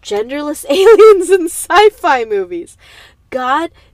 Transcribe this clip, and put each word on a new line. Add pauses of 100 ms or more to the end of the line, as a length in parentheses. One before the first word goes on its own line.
genderless
<laughs>
aliens
in
sci-fi
movies. (540)
God (240)